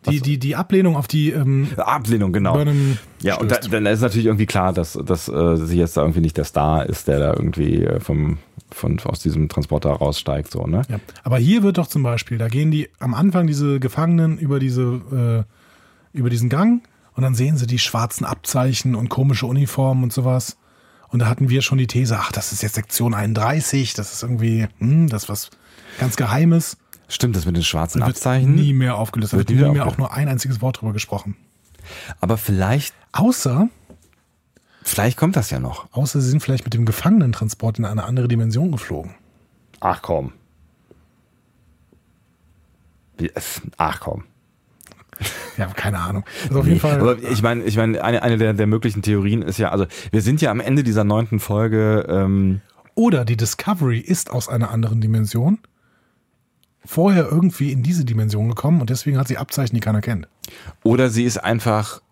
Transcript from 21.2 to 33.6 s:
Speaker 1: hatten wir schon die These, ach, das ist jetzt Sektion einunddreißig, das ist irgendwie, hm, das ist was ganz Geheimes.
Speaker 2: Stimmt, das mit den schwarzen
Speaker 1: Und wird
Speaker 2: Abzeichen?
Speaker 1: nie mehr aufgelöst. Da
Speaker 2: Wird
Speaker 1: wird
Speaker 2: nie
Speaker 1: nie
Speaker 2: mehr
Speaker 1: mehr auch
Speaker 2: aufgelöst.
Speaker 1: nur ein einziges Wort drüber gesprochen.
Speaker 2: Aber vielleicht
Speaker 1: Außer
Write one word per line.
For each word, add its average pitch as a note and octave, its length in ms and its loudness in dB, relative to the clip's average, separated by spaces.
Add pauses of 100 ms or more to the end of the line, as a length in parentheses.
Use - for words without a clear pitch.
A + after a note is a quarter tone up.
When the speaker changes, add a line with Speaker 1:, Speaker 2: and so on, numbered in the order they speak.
Speaker 1:
hatten A#2+ 220 2
wir B2+ 140 4
schon C3+ 160 0
die B2 100 2
These, A#2+ 280 0
ach, - 140 -4
das - 220 -6
ist G2+ 100 -6
jetzt G#2+ 140 -4
Sektion A#2 360 -2
einunddreißig, A2+ 840 -2
das - 180 -8
ist - 100 -10
irgendwie, A2+ 460 -2 (100)
hm, D3+ 300 2
das A2 160 -4
ist - 40 -12
was - 220 -8 (480)
ganz B2+ 160 -2
Geheimes. D#3+ 640 2 (320)
Speaker 2:
Stimmt, A#2 280 -2
das E2 100 0
mit F2 80 0
den E2+ 80 2
schwarzen E2 400 -2
Speaker 1:
Und B2+ 60 2
wird B2 80 -2
Speaker 2:
Abzeichen? C3 400 2
Speaker 1:
nie D3 160 4
mehr B2+ 240 2
aufgelöst. G#2+ 360 -2
Da G2 40 2
Speaker 2:
Wird G2+ 120 2
Speaker 1:
wird - 20 -4
Speaker 2:
nie B2+ 120 6
Speaker 1:
nie - 0 -
Speaker 2:
mehr C#3+ 120 4
Speaker 1:
mehr C#3 100 2
auch - 60 0
Speaker 2:
aufgelöst. C3 200 -2
Speaker 1:
nur - 80 -6
ein D3 80 0
einziges C3 340 -2
Wort B2+ 200 -2
drüber A2 120 -4
gesprochen. G2+ 440 -6 (840)
Speaker 2:
Aber A2 160 0
vielleicht G#2 580 0 (180)
Speaker 1:
Außer G#3 560 2 (1120)